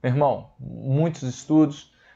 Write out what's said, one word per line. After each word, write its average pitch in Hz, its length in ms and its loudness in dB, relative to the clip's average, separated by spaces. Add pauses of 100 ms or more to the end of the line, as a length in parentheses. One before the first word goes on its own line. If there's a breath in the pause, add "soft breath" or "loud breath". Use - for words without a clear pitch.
Meu 127 120 0
irmão, 139 440 0
muitos 135 680 -2
estudos. 143 680 0 (220 soft breath)